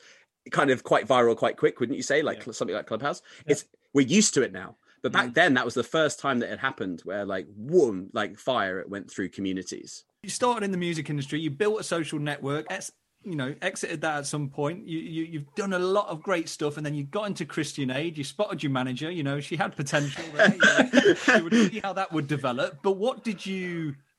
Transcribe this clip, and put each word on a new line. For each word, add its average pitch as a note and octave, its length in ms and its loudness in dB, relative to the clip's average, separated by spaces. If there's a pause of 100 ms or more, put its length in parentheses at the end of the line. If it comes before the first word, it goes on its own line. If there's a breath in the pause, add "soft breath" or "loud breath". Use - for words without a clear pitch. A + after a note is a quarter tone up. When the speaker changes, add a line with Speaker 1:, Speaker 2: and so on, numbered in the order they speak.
(520 soft breath)
Speaker 1:
kind D3 180 4
of B2 140 2
quite - 240 2
viral A#2+ 280 6
quite A2+ 200 0
quick, - 240 0
wouldn't B2 160 0
you B2 80 -6
say? D3 180 2
Like, A2 160 -2
Speaker 2:
Yeah. - 60 -16
Speaker 1:
cl-, A2+ 100 -12
something G2+ 220 -4
like F2+ 100 -6
Clubhouse. C3+ 360 -6 (220 loud breath)
Speaker 3:
Yeah. - 100 2
Speaker 1:
It's, - 100 -4 (280)
we're C#3 140 6
used G3+ 280 6
to C3+ 80 4
it G2+ 100 0
now. F#2 240 -14 (260 soft breath)
But A#2+ 100 -2
back B2 160 2
Speaker 2:
Mm. A#2+ 60 -10
Speaker 1:
then, D#3+ 200 6
that B2+ 120 2
was A#2 80 -6
the A#2+ 100 0
first D#3 340 0
time C3+ 200 0
that G2+ 120 -2
it G#2 100 -8
happened G2 440 -6
where, G2 220 -6
like, F#2+ 280 -4
boom, A2 600 2
like G#2 240 -4
fire, G2 420 -2
it - 80 -12
went G2 220 -10
through F#2+ 180 -4
communities. - 760 -8 (180)
Speaker 2:
You G3 80 -12
started A#3+ 340 0
in G3 60 -2
the F3+ 80 -2
music E3 320 -4
industry. D3 300 -4
You D#3 100 -2
built G#3 280 0
a F#3 40 -6
social E3 360 -4
network. D3 520 -4
Ex-, F#3+ 200 -8 (320)
you F3+ 140 -8
know, B2+ 240 -4
exited F3+ 400 -6
that D#3 160 -2
at C#3+ 100 -6
some D3 220 -4
point. D3+ 400 -6
You, E3 100 -6
you, E3 260 -6
you've D#3 320 -10
done G3 180 -2
a F3+ 40 0
lot G3 300 0
of D#3+ 140 -8
great F3 260 -2
stuff, D3 300 -4
and D3+ 80 -6
then D3 80 -4
you C#3+ 100 -4
got G#3 200 -4
into F#3+ 200 -4
Christian C#3+ 460 -4
Aid. D3+ 260 -4
You C#3+ 80 -6
spotted G3+ 380 -4
your C#3+ 100 0
manager. C3 380 -2
You E3+ 140 -4
know, C#3 160 -2
she D3+ 160 -6
had G3 200 -2
potential D3 560 -2
there. G#3 220 6
You - 40 -8
know, - 560 6 (120)
Speaker 1:
<laughs> B3+ 100 6
Speaker 2:
you F3+ 80 4
would G3+ 260 4
see G#3+ 100 -6
how G3 120 -4
that F#3+ 180 -4
would D#3 160 0
develop. C#3 560 -2
But G3 100 2
what A3 320 -2
did G3+ 200 -6
you, F3 520 -6 (220)